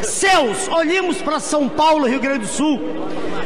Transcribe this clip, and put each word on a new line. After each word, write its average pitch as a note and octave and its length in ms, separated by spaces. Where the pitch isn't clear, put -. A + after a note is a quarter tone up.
Céus, F4 640
olhemos E4+ 500
para D#4 200
São D4 300
Paulo, D#4 400
Rio B3+ 100
Grande C#4 220
do G3+ 80
Sul. C#4+ 320